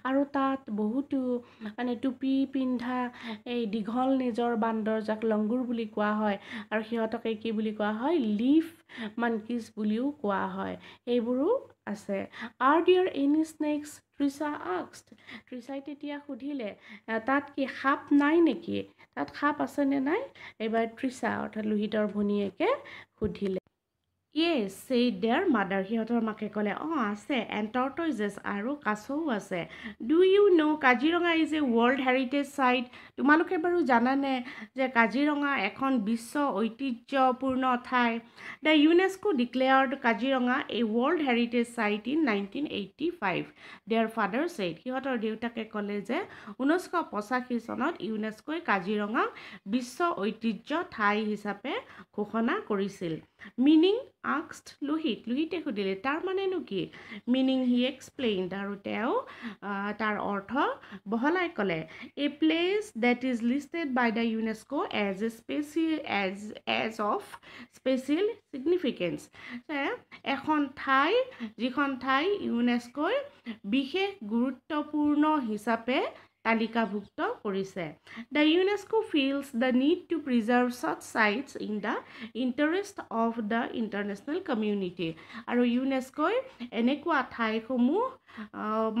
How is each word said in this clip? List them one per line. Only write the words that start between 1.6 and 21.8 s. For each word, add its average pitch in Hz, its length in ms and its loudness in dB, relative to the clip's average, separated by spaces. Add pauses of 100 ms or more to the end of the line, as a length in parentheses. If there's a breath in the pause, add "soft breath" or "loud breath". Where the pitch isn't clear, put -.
মানে 240 340 -4
tupi 269 560 0
pindha 254 580 -2 (340 loud breath)
এই 240 220 -2
dighol 233 520 0
nejor 240 380 0
bandor, 220 440 0
যাক 214 240 -2
langur 220 380 2
buli 233 220 -4
কোৱা 208 280 0
হয়, 214 260 0 (320 loud breath)
আৰু 220 120 0
সিহঁতকে 226 520 -2
কি 220 180 -4
buli 214 200 0
কোৱা 214 200 0
hoy? 269 260 0
leaf 247 460 4 (540 loud breath)
monkeys 233 580 -2
buliu 214 340 0
কোৱা 196 360 -2
হয়। 190 300 -6 (280 loud breath)
সেইবোৰো 254 640 2 (180)
আছে। 202 400 -4 (160 loud breath)
Are 277 420 2
there 370 320 6
any 294 280 4
snakes? 302 560 -4 (180)
তৃষা 285 300 0
আস্কড। - 640 -8 (360 loud breath)
তৃষাই 269 300 -10
তেতিয়া 285 460 -10
সুধিলে, 262 480 -6 (320 loud breath)
আহ, 226 120 -2
তাত 277 380 0
কি 269 100 0
সাপ 269 320 0 (140)
নাই 294 280 6
নেকি? 214 440 2 (300 soft breath)
তাত 285 200 -6
সাপ 294 260 0
আছে 277 240 0
নে 277 160 2
নাই? 320 220 0 (360 loud breath)
এইবাৰ 226 280 0 (140)
তৃষা 226 420 -2
অৰ্থাৎ 214 240 -6
লুহিতৰ 214 400 0